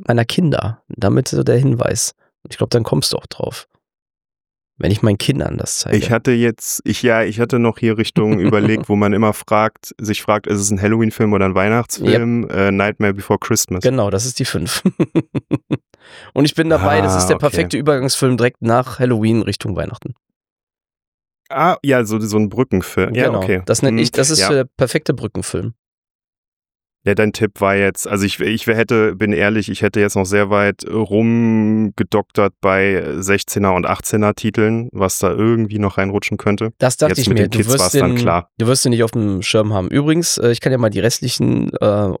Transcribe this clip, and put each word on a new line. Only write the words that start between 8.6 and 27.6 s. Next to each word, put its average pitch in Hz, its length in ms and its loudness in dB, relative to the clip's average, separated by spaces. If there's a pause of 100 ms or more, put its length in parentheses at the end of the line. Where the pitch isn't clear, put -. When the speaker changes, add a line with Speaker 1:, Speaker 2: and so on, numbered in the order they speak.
Speaker 2:
wo 104 60 2
man 104 180 2
immer 107 200 2
fragt, - 680 -2
sich 104 220 -4
fragt, 104 240 0
ist 101 120 0
es 98 120 -2
ein 95 100 -2
Halloween-Film 110 520 2
oder 98 120 2
ein 95 80 0
Weihnachtsfilm? 117 920 0
Speaker 1:
Yep. - 60 -10
Speaker 2:
Äh, 98 200 2
Nightmare 101 420 0
Before 98 240 -2
Christmas. 95 460 -2
Speaker 1:
Genau, 127 260 2
das 98 160 -2
ist 127 140 -8
die 127 60 -2
Fünf. - 360 -4 (760)
<laughs> - 760 -12
Und 143 120 2
ich 151 100 -2
bin 160 140 0
dabei, 147 320 2
das 95 120 2
Speaker 2:
Ah, 92 60 2
Speaker 1:
ist 92 80 2
der - 80 4
Speaker 2:
okay. 151 140 -2
Speaker 1:
perfekte - 280 -2
Übergangsfilm 127 600 0
direkt 120 260 -2
nach 117 360 0
Halloween 113 440 2
Richtung 101 320 -6
Weihnachten. 82 400 -8 (1300)
Speaker 2:
Ah, 156 340 0
ja, 131 200 2
so, 107 160 -2
so 107 180 -2
ein 107 120 2
Brückenfilm. 95 640 -2
Ja, 127 140 0
Speaker 1:
Genau, 101 160 -2
Speaker 2:
okay. 95 240 -2
Speaker 1:
das 113 160 0
nenn 120 140 2
Speaker 2:
Hm, - 20 0
Speaker 1:
ich, 117 120 0
das 135 200 0
ist 156 80 0
Speaker 2:
ja. 95 100 0
Speaker 1:
der 135 160 0
perfekte - 480 -2
Brückenfilm. 110 600 -8 (1300)
Speaker 2:
Ja, 98 100 2
dein 107 180 2
Tipp - 260 -2
war 98 160 2